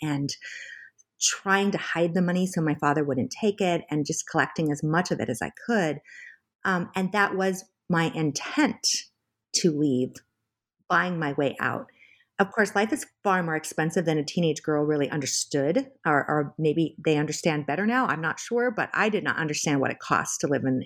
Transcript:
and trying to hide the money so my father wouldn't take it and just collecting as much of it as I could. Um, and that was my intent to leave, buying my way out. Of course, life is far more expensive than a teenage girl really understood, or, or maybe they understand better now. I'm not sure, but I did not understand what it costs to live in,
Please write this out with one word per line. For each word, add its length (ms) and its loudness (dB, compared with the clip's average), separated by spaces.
and 320 -2
trying 500 2
to 80 -2
hide 360 0
the 80 4
money 260 2
so 120 -2
my 140 2
father 300 2
wouldn't 260 0
take 300 -2
it 280 2
and 160 0
just 240 -6
collecting 440 0
as 100 -4
much 300 0
of 80 -2
it 80 -2
as 120 -4
I 120 -4
could. 360 0
Um, 320 0
and 160 0
that 240 2
was 280 0
my 240 2
intent 760 0
to 160 4
leave, 440 0
buying 320 0
my 140 -2
way 260 0
out. 260 -2
Of 120 2
course, 240 0
life 180 2
is 140 -6
far 220 2
more 100 -2
expensive 500 -2
than 140 2
a 60 0
teenage 380 0
girl 200 0
really 260 0
understood, 800 -2
or, 240 2
or 300 0
maybe 460 2
they 120 4
understand 500 0
better 200 0
now. 200 2
I'm 160 -2
not 180 -4
sure, 320 -2
but 220 -4
I 160 2
did 120 -2
not 140 -2
understand 440 0
what 120 0
it 80 -10
costs 380 -2
to 100 -2
live 160 0
in, 220 0